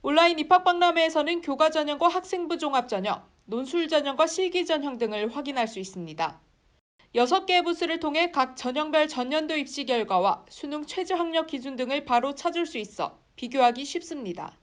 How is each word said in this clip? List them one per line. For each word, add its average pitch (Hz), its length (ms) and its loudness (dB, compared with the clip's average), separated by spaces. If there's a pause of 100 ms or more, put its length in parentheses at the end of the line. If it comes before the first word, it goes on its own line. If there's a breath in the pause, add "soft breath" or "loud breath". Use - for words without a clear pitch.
온라인 320 340 6
입학 359 260 4
박람회에서는 339 760 2
교과 311 300 2
전형과 302 360 0
학생부 349 520 -2
종합 277 280 0
전형, 202 380 -4 (200)
논술 262 420 -2
전형과 294 400 2
실기 359 400 -2
전형 285 320 -2
등을 214 360 -2
확인할 269 320 -2
수 208 120 -10
있습니다. 165 600 -8 (760 soft breath)
여섯 254 300 4
개의 359 160 4
부스를 339 380 -2
통해 320 320 0
각 262 260 0
전형별 302 500 0
전년도 302 480 -2
입시 277 300 -4
결과와 202 640 0
수능 294 340 -8
최저 370 300 -4
학력 330 320 0
기준 269 300 -8
등을 262 300 -2
바로 254 280 2
찾을 339 320 -2
수 285 140 -8
있어 - 400 -8 (160)
비교하기 247 500 2
쉽습니다. 247 760 -8